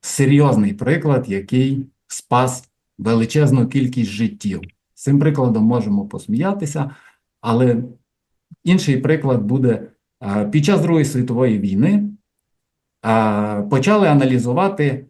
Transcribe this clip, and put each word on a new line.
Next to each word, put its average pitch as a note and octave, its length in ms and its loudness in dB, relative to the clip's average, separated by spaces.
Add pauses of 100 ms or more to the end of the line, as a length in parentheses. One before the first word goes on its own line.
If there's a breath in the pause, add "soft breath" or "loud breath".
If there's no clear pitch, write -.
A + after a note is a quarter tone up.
серйозний C3 720 2
приклад, B2+ 560 -2
який C3 560 -2 (220)
спас - 600 -4 (280)
величезну A#2 680 0
кількість B2 440 -2
життів. G2+ 500 -4 (320)
З - 100 -20
цим C#3 160 2
прикладом B2+ 440 2
можемо G#2 420 0
посміятися, C#3+ 880 -4 (500 loud breath)
але A#2 360 2 (840)
інший E3 340 2
приклад C3+ 460 0
буде, A#2+ 380 0 (420)
е, G#2 220 -2
під D3 200 0
час F#3 160 2
Другої D#3 240 2
світової B2 540 0
війни, A#2+ 440 0 (1000)
е, G#2+ 560 0
почали F3+ 460 2
аналізувати C#3 1040 0